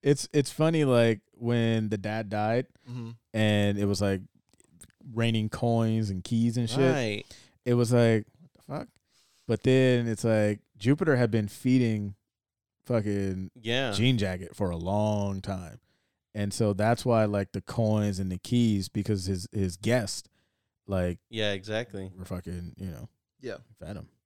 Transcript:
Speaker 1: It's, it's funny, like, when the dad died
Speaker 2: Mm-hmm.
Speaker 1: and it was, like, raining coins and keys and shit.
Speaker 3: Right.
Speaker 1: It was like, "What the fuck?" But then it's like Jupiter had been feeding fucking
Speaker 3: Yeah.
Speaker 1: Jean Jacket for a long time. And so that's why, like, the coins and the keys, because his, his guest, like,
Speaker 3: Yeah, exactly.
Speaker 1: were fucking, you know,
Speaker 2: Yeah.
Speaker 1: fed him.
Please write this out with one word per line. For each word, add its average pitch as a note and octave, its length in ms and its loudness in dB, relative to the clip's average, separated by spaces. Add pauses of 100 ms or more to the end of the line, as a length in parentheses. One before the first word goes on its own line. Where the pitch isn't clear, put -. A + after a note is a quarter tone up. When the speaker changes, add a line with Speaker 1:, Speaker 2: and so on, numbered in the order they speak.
Speaker 1:
It's, C#3+ 300 0
it's D3 180 2
funny, D#3+ 340 2
like, A#2 360 4 (120)
when A2+ 560 0
the G#2+ 80 -2
dad G#2+ 320 -6
died G#2+ 380 -2 (220)
Speaker 2:
Mm-hmm. A#2+ 220 -10 (220)
Speaker 1:
and G#2 460 2
it G2+ 60 0
was, G2+ 160 0
like, G2 200 -2 (920)
raining A2+ 360 0
coins A2+ 600 0
and F#2 120 -6
keys A#2 340 0
and A#2 120 -2
shit. C3 240 2
Speaker 3:
Right. A2 300 -2 (420)
Speaker 1:
It B2 100 2
was A#2+ 160 2
like, A2+ 340 4 (140)
"What - 140 -20
the - 80 -20
fuck?" - 260 -10 (600)
But A2 160 -2
then B2+ 440 4
it's A2 160 -4
like G#2+ 360 2 (180)
Jupiter C#3 380 2
had A#2+ 160 2
been G#2+ 160 0
feeding A2 680 0 (680)
fucking G2 760 -2
Speaker 3:
Yeah. A#2+ 320 -2
Speaker 1:
Jean A#2+ 260 2
Jacket F#2 380 -4
for G2 140 -2
a E2+ 80 -4
long G2+ 640 -2
time. F#2 380 -10 (540)
And G#2 200 -4
so G#2+ 200 2
that's G#2+ 320 2
why, A2+ 200 4
like, G2+ 260 -2
the F#2+ 100 -8
coins G#2+ 580 0
and F#2+ 120 -4
the F2+ 60 -6
keys, A2 520 0
because G2+ 360 -2
his, F#2 260 -4
his F#2+ 260 -2
guest, A2+ 520 -2 (580)
like, F2+ 320 -2 (100)
Speaker 3:
Yeah, G#2+ 220 -2
exactly. G2+ 680 -6
Speaker 1:
were F#2 80 -14
fucking, F2+ 520 -10
you F#2+ 120 -10
know, - 200 -14 (320)
Speaker 2:
Yeah. A#2+ 160 -12 (220)
Speaker 1:
fed F2+ 180 -12
him. E2 100 -16 (180)